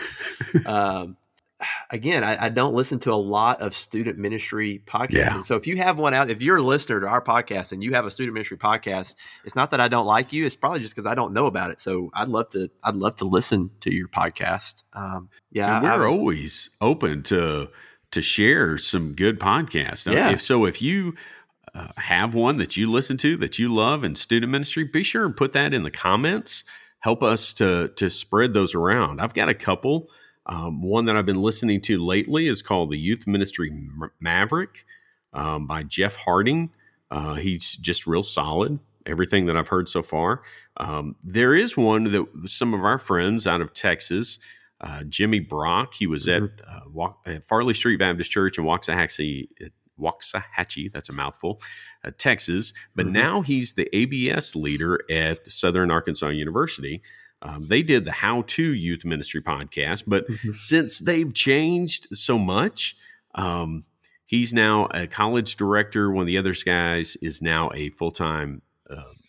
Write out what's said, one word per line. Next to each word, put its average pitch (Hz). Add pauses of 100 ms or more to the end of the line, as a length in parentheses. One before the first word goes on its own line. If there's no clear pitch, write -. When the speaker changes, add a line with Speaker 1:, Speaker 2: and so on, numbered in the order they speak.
Speaker 1:
<laughs> -
Speaker 2:
Um, 95 (720)
again, 127
I, 107
I -
don't 123
listen 127
to 120
a -
lot 104
of 98
student 113
ministry 104
podcasts. 120
Speaker 1:
Yeah. 107
Speaker 2:
And 95
so 117
if 104
you 180
have 180
one 147
out, 135
if 110
you're 175
a 143
listener 127
to 98
our 120
podcast 113
and 95
you 127
have 123
a 98
student 120
ministry 107
podcast, 104 (280)
it's 104
not 135
that 135
I 120
don't 117
like 117
you. 156
It's 131
probably 156
just 110
'cause 104
I 113
don't 113
know 123
about 92
it. -
So 92
I'd 110
love 113
to, 95 (140)
I'd 110
love 98
to -
listen 92 (100)
to -
your 90
podcast. - (100)
Um, 95 (200)
yeah, 104
Speaker 1:
And 117
Speaker 2:
I, 113
Speaker 1:
we're 127
Speaker 2:
I -
Speaker 1:
always 80 (100)
open 101
to, 80 (420)
to 82
share 104
some 80
good 95
podcasts. 98
Uh, -
Speaker 2:
Yeah. 180
Speaker 1:
if 104
so, 120
if 90
you, 175 (600)
uh, 87 (100)
have 98
one 123
that 85
you 110
listen 131
to 156
that -
you 120
love 120
in 80
student 117
ministry, 143
be 147
sure 226
and 151
put -
that 143
in 110
the 76
comments. 139 (360)
Help 117
us 110
to, 87
to 98
spread 110
those 95
around. 85
I've 113
got -
a 117
couple. 139 (380)
Um, 82
one 107
that 113
I've 101
been 95
listening 107
to 92
lately 107
is 107
called 87
the 76
Youth 104
Ministry 98
Ma-, 73 (100)
Maverick, 107 (480)
um, 76
by 78
Jeff 92
Harding. 123 (400)
Uh, 76
he's 85
just -
real 85
solid, 87 (260)
everything 90
that 82
I've 78
heard 92
so 87
far. 104 (380)
Um, 76
there 117
is 220
one 110
that 101 (200)
some 120
of 98
our 113
friends 98
out 85
of 80
Texas, 92 (420)
uh, 73
Jimmy 104
Brock, 82
he 104
was 76
Speaker 2:
Mm-hmm. 87
Speaker 1:
at, 101 (160)
uh, - (100)
Wa-, 82 (120)
at 78
Farley 117
Street 113
Baptist 87
Church 95
in 82
Waxahachie, 80 (520)
Waxahachie, 87
that's 71
a 69
mouthful, 71 (440)
uh, -
Texas. 107 (220)
But 90
Speaker 2:
Mm-hmm. 90
Speaker 1:
now 160
he's 131
the -
A 110
B 131
S -
leader 76 (100)
at 80
Southern 90
Arkansas 82
University. 76 (380)
Um, 76
they 120
did 135
the 82
How 113
To 160
Youth 85
Ministry 78
podcast, 71
but 101
Speaker 2:
Mm-hmm. 107
Speaker 1:
since 156
they've 165
changed 160
so 117
much, 104 (380)
um, 85 (420)
he's 120
now 107
a 87
college 110
director. 104
One 95
of 87
the 90
other 95
guys 85
is 78
now 80
a 73
full-time, 78 (280)
uh, 67 (240)